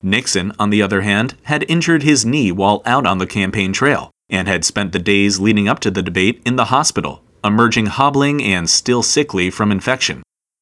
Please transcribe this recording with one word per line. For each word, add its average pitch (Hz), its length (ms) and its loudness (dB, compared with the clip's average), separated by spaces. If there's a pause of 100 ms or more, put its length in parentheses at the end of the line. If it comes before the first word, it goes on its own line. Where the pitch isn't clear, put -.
Nixon, 98 560 0
on 104 100 0
the 104 120 2
other 98 180 0
hand, 104 440 0
had 151 260 -2
injured 165 340 2
his 143 220 2
knee 120 260 0
while 98 340 2
out 127 200 2
on 92 120 0
the 92 80 -2
campaign 95 460 -2
trail, 131 400 -2 (180)
and 95 200 -2
had 87 160 0
spent 101 260 -4
the 92 80 -4
days 101 400 0
leading 104 300 2
up 131 100 -2
to 104 120 -2
the 92 120 -2
debate 92 420 -2
in 123 120 -2
the 117 80 0
hospital, 104 580 -2 (180)
emerging 113 440 2
hobbling 139 580 0
and 90 260 0
still 123 320 2
sickly 98 480 0
from 104 220 0
infection. 95 520 -2 (380)